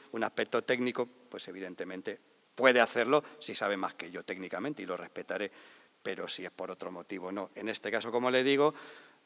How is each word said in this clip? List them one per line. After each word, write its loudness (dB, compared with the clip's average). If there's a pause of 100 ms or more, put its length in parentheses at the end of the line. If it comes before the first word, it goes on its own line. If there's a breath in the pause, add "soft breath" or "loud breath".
(140 loud breath)
un 0
aspecto 0
técnico, 0 (240)
pues -10
evidentemente -8 (360)
puede 8
hacerlo 4 (160 loud breath)
si -6
sabe 0
más -4
que -12
yo -8
técnicamente -6
y -8
lo -4
respetaré, -6 (500 loud breath)
pero -6
si -6
es -8
por -8
otro -8
motivo, -8
no. -4
En -6
este -4
caso, -2
como 2
le 4
digo, 6 (520 loud breath)